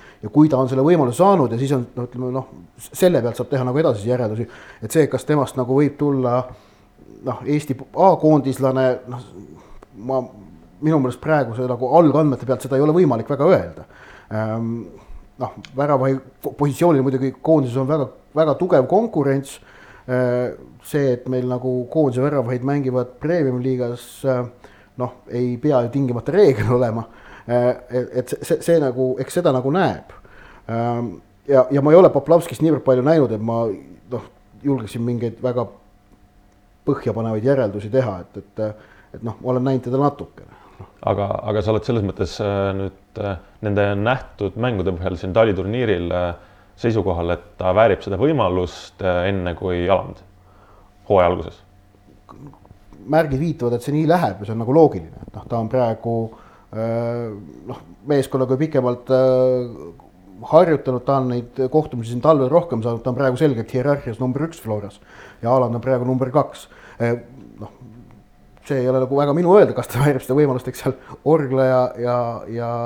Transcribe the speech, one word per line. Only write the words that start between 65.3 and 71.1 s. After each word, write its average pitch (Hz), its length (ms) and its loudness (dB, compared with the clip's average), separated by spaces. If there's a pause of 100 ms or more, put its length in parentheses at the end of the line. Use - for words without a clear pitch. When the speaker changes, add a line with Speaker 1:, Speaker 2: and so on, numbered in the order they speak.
Speaker 1:
ja 117 120 0
Aland 120 240 2
on 110 60 -6
praegu 123 240 0
number 131 260 -2
kaks. - 340 -2 (320)
Äh, 120 220 -2 (400)
noh, 104 100 -16 (920)
see 135 160 -2
ei 127 80 2
ole 131 140 2
nagu 135 180 0
väga 143 160 0
minu 175 180 4
öelda, 196 220 6
kas 120 140 -6
ta 120 100 -4
väärib 143 240 0
seda 131 140 -2
võimalust, 131 280 0
eks - 160 -12
seal 131 140 -4 (320)